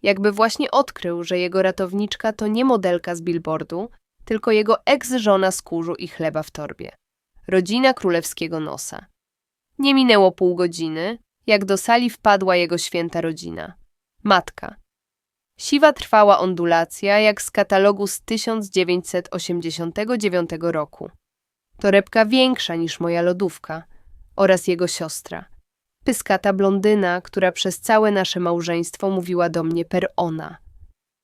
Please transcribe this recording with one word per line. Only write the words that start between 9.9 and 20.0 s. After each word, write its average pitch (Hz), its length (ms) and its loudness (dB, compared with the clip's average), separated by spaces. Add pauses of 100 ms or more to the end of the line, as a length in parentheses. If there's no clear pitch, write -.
minęło 220 380 6
pół 180 240 0
godziny, 170 640 -4 (300)
jak 208 180 2
do 196 120 0
sali 240 320 2
wpadła 190 460 2
jego 175 220 0
święta 170 440 -4
rodzina. 165 520 -8 (500)
Matka. - 520 0 (840)
Siwa 294 340 6
trwała 208 460 6
ondulacja 170 800 0
jak 214 220 2
z - 100 -10
katalogu 202 560 2
z - 140 -8
tysiąc 220 480 -4
dziewięćset 180 600 -2
osiemdziesiątego 175 840 -4